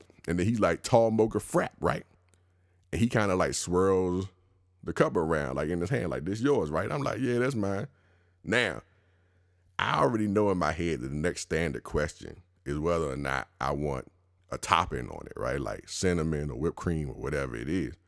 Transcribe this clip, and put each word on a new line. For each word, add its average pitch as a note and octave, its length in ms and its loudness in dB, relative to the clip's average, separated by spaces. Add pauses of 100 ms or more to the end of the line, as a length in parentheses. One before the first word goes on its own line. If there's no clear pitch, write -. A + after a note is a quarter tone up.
(260)
And F2 120 0
then F2+ 80 2
he's A2+ 140 2
like, E2+ 220 2
"Tall A#2 280 4
mocha A2 280 2
frap, - 320 0 (100)
right?" - 240 0 (880)
And - 80 -2
he A#2 80 4
kinda, G#2 260 2
like, D2 200 2
swirls F#2 720 2 (560)
the E2 80 -4
cup D3+ 240 2
around, D2+ 400 0
like, D2+ 140 -2
in F2 100 -2
his F2+ 80 -2
hand, A2 220 -2
like, C2 160 -6
"This G#2+ 160 -4
yours, B2 280 2
right?" E2+ 220 -2
I'm C#3+ 100 -4
like, A2+ 160 -4
"Yeah, B2 200 0
that's B2+ 160 0
mine." G2 320 -2 (580)
Now, G2 380 0 (960)
I - 220 2
already A2+ 280 2
know G2+ 220 4
in F2+ 80 2
my D#2 140 2
head E2 280 -2
that C2 80 -6
the C#2 60 -6
next D#2+ 280 -2
standard D#2+ 400 -2
question - 600 -4 (240)
is D2 120 -2
whether E2 320 0
or C2 60 -6
not C2+ 320 -4 (100)
I C2+ 140 0
want C#2+ 400 -4 (380)
a - 80 -4
topping C#2+ 500 2
on - 180 -12
it, - 100 -16
right? - 240 -2
Like G2+ 280 -8
cinnamon D#2+ 640 0
or A#1 80 -8
whipped D#2 180 -2
cream D#2 320 -2
or B1 60 -10
whatever C2+ 420 -4
it B1 120 -8
is. D#2+ 260 -2 (120)